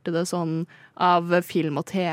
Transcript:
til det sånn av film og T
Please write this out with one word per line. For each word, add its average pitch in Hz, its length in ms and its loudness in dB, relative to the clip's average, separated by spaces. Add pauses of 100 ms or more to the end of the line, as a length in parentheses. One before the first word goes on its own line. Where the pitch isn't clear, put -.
til 175 100 -4
det 170 140 -2
sånn 165 380 -4 (320)
av 175 440 4
film 156 360 -2
og - 80 -4
T 196 120 -4 (140)